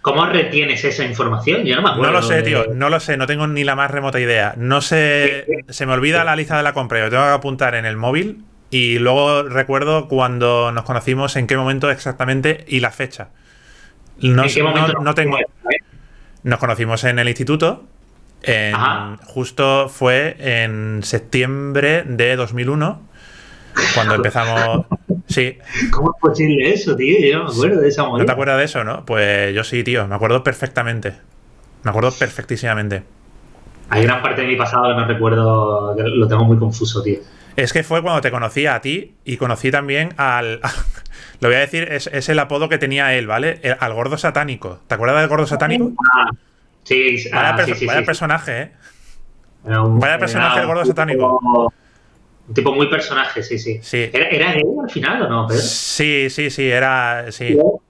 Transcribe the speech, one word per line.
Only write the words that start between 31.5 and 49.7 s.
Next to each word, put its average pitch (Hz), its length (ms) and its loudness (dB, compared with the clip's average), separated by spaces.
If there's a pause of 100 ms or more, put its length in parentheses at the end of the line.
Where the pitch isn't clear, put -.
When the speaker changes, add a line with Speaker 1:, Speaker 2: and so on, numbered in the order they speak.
Speaker 2:
Me 110 80 -2
acuerdo 117 220 2
perfectísimamente. 107 920 -4 (880)
Speaker 1:
Hay 110 140 4
gran 127 180 2
parte 131 200 -2
de 127 40 -2
mi 127 100 0
pasado 123 380 2
que 117 60 0
no 113 80 0
recuerdo, 110 880 2
que 110 80 -2
lo 113 240 2
tengo 113 160 4
muy 113 120 6
confuso, 110 460 -2
tío. 101 160 0 (380)
Speaker 2:
Es 127 160 0
que 160 100 0
fue 160 200 0
cuando 165 180 0
te 135 100 0
conocí 120 360 -2
a 127 140 0
ti 151 440 -8
y 123 120 -6
conocí 131 360 -2
también 143 440 -2
al, 123 440 -2
<laughs> - 800 -6
lo 120 80 2
voy 123 80 6
a 135 40 4
decir, 165 300 -4
es, 143 160 -6
es 139 220 -6
el 156 100 2
apodo 147 300 0
que 156 100 0
tenía 139 360 0
él, 120 120 0
¿vale? 131 360 -2
El, 127 180 -2
al 117 140 -2
gordo 131 220 -2
satánico. 143 720 -4
¿Te - 80 -2
acuerdas 123 260 2
del 156 80 2
gordo 151 180 2
satánico? 240 460 0 (240)
Speaker 1:
Ah, 123 140 2 (540)
sí, 131 320 2 (160)
Speaker 2:
Vaya 156 180 2
Speaker 1:
ah, - 60 0
Speaker 2:
perso-, - 180 0
Speaker 1:
sí, - 60 -8
sí, 127 60 -2
Speaker 2:
vaya 127 140 0
Speaker 1:
sí. 160 60 -4
Speaker 2:
personaje, 151 560 -2
¿eh? 160 100 -14 (920)
Speaker 1:
Era 110 160 2